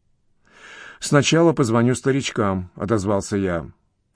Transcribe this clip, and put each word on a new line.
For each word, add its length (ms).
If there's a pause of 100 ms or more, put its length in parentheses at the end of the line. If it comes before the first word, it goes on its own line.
(1000)
«Сначала 540
позвоню 420
старичкам», — 800
отозвался 640
я. 320 (460)